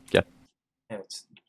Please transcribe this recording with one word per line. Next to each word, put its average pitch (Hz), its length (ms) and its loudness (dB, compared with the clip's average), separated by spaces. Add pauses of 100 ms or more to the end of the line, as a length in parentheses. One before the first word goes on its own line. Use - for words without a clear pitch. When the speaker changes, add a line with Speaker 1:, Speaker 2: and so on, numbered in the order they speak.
(100)
Speaker 1:
Gel. - 120 6 (680)
Speaker 2:
Evet. - 360 -14 (240)